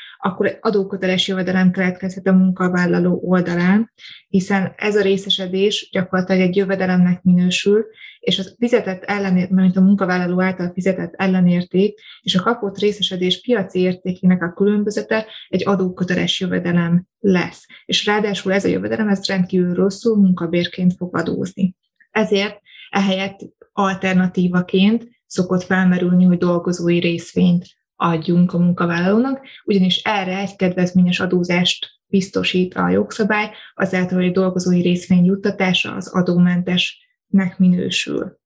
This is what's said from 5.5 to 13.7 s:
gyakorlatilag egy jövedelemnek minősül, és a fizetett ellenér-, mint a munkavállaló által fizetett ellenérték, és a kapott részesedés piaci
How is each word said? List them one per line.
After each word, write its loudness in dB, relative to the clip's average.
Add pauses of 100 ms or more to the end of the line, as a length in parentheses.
gyakorlatilag 0
egy 2
jövedelemnek 2
minősül, 2 (340)
és -2
a -6 (160)
fizetett -2
ellenér-, 0
mint 4
a 4
munkavállaló 2
által -2
fizetett -4
ellenérték, 0 (220)
és -2
a 0
kapott -4
részesedés -2
piaci -2